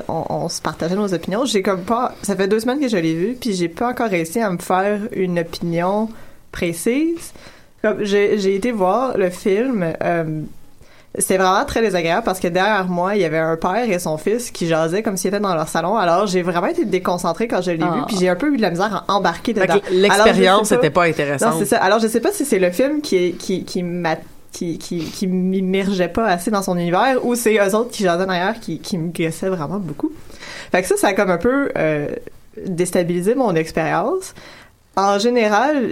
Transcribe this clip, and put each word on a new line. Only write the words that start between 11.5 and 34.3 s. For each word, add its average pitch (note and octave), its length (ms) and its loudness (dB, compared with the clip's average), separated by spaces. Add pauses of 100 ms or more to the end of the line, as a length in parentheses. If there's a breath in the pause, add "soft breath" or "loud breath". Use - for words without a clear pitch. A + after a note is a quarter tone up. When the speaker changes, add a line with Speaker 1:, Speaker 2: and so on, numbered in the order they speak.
Speaker 1:
très C#4 180 -2
désagréable F3+ 440 0
parce F#3 140 -2
que F#3+ 80 -2
derrière F#3 400 2
moi, F3+ 280 0
il G#3 60 2
y - 20 4
avait D#3+ 140 0
un D#3+ 180 0
père G3 320 0
et F3+ 120 0
son E3 180 -2
fils A#3 320 -2
qui - 180 -4
jasaient E3 360 0
comme G#3+ 120 -2
s'ils F#3 120 -2
étaient G3+ 120 0
dans G3 140 0
leur D#3 140 -2
salon. F3 280 0
Alors, F#3 300 4
j'ai F3+ 160 0
vraiment F3 260 0
été E4+ 180 0
déconcentrée F3+ 600 0
quand A#3 140 0
je F3 80 -2
l'ai E3 140 0
Speaker 2:
Ah. F3 140 2
Speaker 1:
vu, B3+ 100 -2
puis G#3 120 -2
j'ai F3+ 100 4
un F3+ 60 2
peu C#4+ 160 0
eu C#4 60 2
de A3 60 2
la F3+ 80 2
misère F#3 360 -2
à G3 60 0
embarquer F#3+ 400 0
Speaker 3:
Fait G3+ 140 2
Speaker 1:
dedans. E3+ 120 4
Speaker 3:
que F#3+ 140 -4
l'expérience F#3+ 540 6
Speaker 1:
Alors, G3+ 160 6
je G#3 60 -2
sais - 80 4
pas. A#3+ 40 4
Speaker 3:
était D#3+ 80 4
pas F3 140 2
intéressante. D3+ 500 2
Speaker 1:
Non, E3 60 -2
c'est G3+ 60 0
ça. - 120 2
Alors, G3+ 220 4
je A3 80 2
sais A3+ 120 0
pas D#4+ 120 0
si D#4 140 -4
c'est A3+ 140 2
le F3+ 120 4
film C#4 300 0
qui - 160 -2
est, F3+ 160 2
qui, F#3 300 -4
qui F#3 200 -6
m'a, E3+ 320 -2 (360)
qui, F3 280 -6
qui, E3+ 260 -6
qui F#3 220 -4
m'immergeait F#3 840 0
pas A3+ 160 0
assez F3+ 240 0
dans G3+ 140 0
son F#3 160 0
univers G3 440 2
ou A#3+ 120 0
c'est A3 240 2
eux G3+ 160 4
autres A#3 160 0
qui - 100 -6
jasaient F3+ 240 2
derrière F#3+ 340 -2
qui, E3 200 -6
qui - 180 -6
me E3 140 -4
graissaient E3 380 -2
vraiment E3+ 280 -4
beaucoup. F3+ 340 -6 (600 loud breath)
Fait F#3 100 4
que F#3 60 -4
ça, G4+ 100 2
ça - 120 2
a G3 40 0
comme G3+ 160 2
un F3 80 2
peu, C4 400 0
euh, D3+ 300 0 (580)
déstabilisé F3+ 720 0
mon B3 200 2
expérience. E3 800 -2 (680 loud breath)